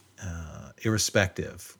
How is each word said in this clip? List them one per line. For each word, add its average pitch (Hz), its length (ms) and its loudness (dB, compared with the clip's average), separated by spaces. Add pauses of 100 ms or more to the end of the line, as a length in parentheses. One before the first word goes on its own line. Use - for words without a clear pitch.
(240)
uh, 80 460 -10 (120)
irrespective - 960 2